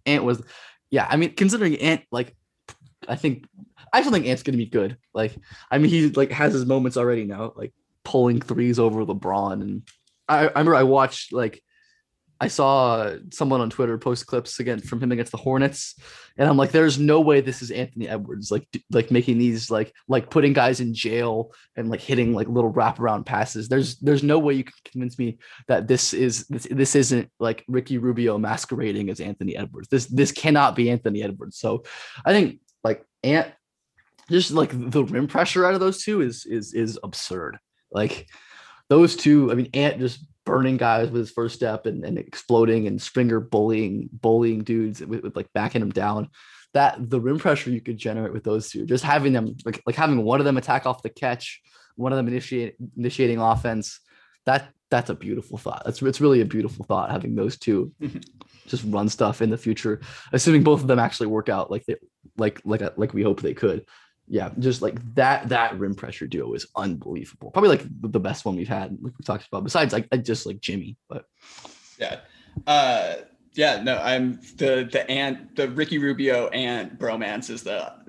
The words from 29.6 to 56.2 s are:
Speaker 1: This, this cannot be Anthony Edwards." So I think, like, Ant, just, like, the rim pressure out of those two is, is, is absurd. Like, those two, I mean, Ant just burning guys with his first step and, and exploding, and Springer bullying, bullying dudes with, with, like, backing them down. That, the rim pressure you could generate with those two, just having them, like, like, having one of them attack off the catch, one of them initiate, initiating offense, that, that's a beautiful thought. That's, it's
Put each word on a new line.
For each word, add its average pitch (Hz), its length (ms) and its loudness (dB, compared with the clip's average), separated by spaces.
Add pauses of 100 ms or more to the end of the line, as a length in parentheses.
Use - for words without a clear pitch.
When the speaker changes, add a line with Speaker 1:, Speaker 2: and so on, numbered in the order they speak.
Speaker 1:
This, 127 160 2
this 139 260 2
cannot 147 460 2
be 120 140 2
Anthony 107 320 -2
Edwards." 101 340 -10
So 110 280 -4 (380)
I 185 120 2
think, 196 260 2 (240)
like, 110 180 -2 (220)
Ant, 147 260 2 (800)
just, 175 200 2
like, 151 240 2
the 123 300 0
rim 143 220 -2
pressure - 380 0
out 180 80 4
of 190 80 0
those 190 240 -2
two 214 160 0
is, 120 240 -2
is, 107 300 -6
is 110 280 -2
absurd. 90 540 -8 (340)
Like, - 380 -4 (600)
those 165 260 8
two, 147 340 6
I 117 40 0
mean, 123 180 0
Ant 143 280 0
just 123 260 -6 (180)
burning 131 320 2
guys 113 340 2
with 120 80 -2
his 110 140 -4
first 117 240 -4
step 110 300 -4
and, 92 180 -6
and 98 140 -6
exploding, 113 680 2
and 101 160 -4
Springer 117 380 0
bullying, 107 720 0
bullying 113 500 2
dudes 110 380 -2
with, 98 240 -8
with, 104 100 -10
like, - 200 -10
backing 110 260 -2
them 107 100 -2
down. 104 380 -4 (440)
That, 135 380 2
the 127 100 0
rim 139 200 -2
pressure 143 300 0
you 120 100 -4
could 113 180 -10
generate 110 340 -6
with 110 120 -10
those 110 260 -2
two, - 160 -8
just 123 160 0
having 143 300 2
them, 117 320 -2
like, 113 220 -8
like, 120 100 -2
having 151 260 2
one 117 180 2
of 143 60 2
them 135 100 2
attack 127 300 -2
off 127 160 -4
the - 80 -8
catch, - 500 -8 (360)
one 127 160 -4
of 135 40 0
them 120 120 -2
initiate, 123 480 -6 (200)
initiating 120 440 0
offense, 113 580 0 (460)
that, 135 240 0 (200)
that's 120 220 0
a 87 60 -4
beautiful 107 420 -8
thought. - 260 -10
That's, - 180 -6
it's 135 180 0